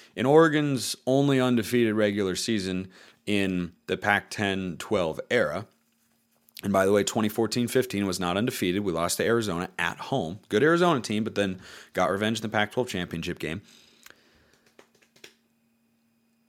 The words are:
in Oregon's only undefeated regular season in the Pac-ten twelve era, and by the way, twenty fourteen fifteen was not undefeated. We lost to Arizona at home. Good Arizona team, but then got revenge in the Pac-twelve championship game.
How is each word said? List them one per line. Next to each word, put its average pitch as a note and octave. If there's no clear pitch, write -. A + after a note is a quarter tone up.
in A2+
Oregon's D3
only C3+
undefeated A#2+
regular G2+
season F#2
in F#2+
the F#2
Pac-ten F#2+
twelve E2+
era, G2+
and G2+
by F#2+
the G2
way, G2+
twenty G#2+
fourteen A2+
fifteen G#2+
was F2+
not F2+
undefeated. G2+
We F#2+
lost E2
to G2
Arizona G2
at E2+
home. G2
Good G#2+
Arizona E3+
team, G#2+
but G#2+
then G2
got F2+
revenge G#2+
in A2
the A2
Pac-twelve G#2+
championship F2
game. D#2+